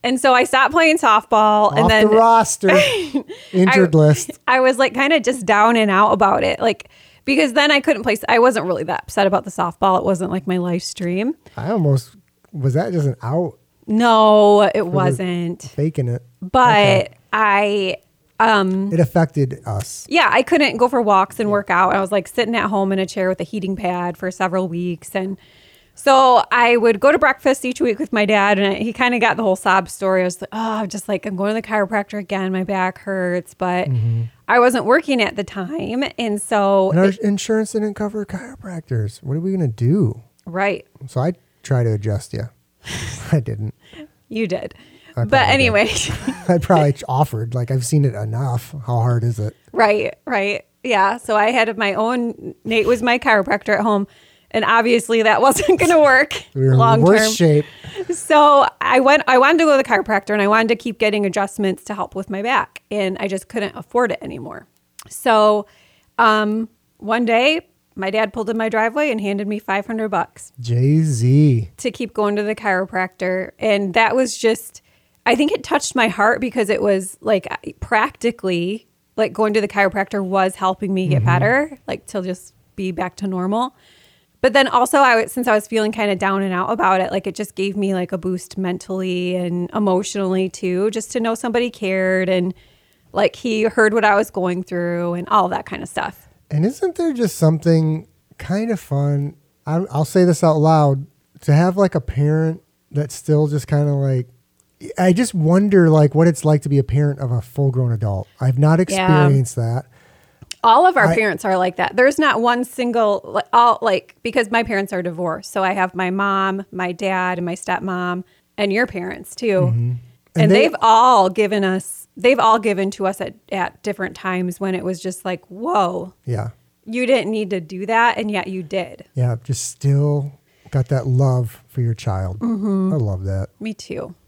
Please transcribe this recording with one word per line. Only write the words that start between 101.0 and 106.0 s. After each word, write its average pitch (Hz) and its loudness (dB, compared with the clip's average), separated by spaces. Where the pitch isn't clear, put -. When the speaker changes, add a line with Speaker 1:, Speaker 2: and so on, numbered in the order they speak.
Speaker 2:
to 147 2
have, 175 4
like, 190 0
a 151 0
parent 156 -2
that's 143 -6
still 151 2
just 143 -4
kinda, 147 0
like, 135 -2
I 180 4
just 233 0
wonder, 180 4
like, 151 4